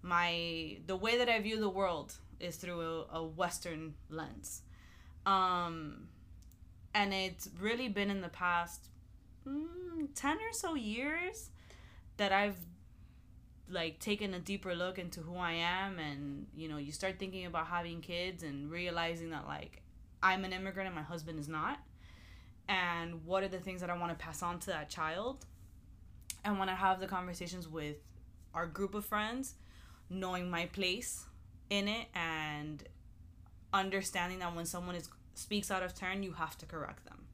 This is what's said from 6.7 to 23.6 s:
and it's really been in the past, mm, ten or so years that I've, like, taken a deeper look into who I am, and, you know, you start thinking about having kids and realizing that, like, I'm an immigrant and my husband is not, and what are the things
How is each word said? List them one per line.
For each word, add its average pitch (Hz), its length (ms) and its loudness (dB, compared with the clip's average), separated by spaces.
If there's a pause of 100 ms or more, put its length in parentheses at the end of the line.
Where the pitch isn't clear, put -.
and 202 200 6
it's 190 360 0 (100)
really 240 280 2
been 202 220 4
in 196 120 2
the 175 80 -4
past, 175 600 2 (580)
mm, 330 680 -2
ten 294 240 2
or 453 140 -2
so 349 220 0
years 294 800 0 (680)
that 196 160 6
I've, 202 240 6 (1120)
like, 165 300 0
taken 208 340 2
a 180 60 -2
deeper 190 360 0
look 185 240 0
into 175 220 -6
who 175 160 -6
I 175 160 2
am, 180 440 2
and, 143 560 -2
you 156 140 -6
know, 151 100 -4
you 143 140 -4
start 190 260 0
thinking 190 280 -4
about 165 220 0
having 170 340 0
kids 175 420 -2
and 143 260 -4
realizing 170 600 0
that, 151 180 -4
like, - 340 -6 (400)
I'm 190 220 6
an 185 80 -2
immigrant 190 360 -2
and 180 80 -4
my 156 60 -2
husband 160 380 -4
is 143 80 -4
not, 160 320 0 (880)
and 170 580 2
what 190 160 4
are 196 60 2
the 185 100 -2
things 180 220 -4